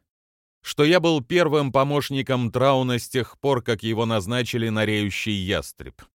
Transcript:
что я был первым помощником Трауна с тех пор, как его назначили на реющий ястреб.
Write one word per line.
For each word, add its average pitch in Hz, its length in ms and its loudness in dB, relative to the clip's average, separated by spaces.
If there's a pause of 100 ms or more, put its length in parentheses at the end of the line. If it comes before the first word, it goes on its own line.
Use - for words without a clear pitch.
(600)
что - 220 -2
я 170 160 6
был 160 220 2
первым 151 500 2
помощником 135 800 0
Трауна 127 480 2
с - 100 -10
тех - 300 -4
пор, 135 220 0
как 113 220 -2
его 113 220 0
назначили 113 640 -2
на 107 160 0
реющий 104 480 -2
ястреб. 90 680 -6 (140)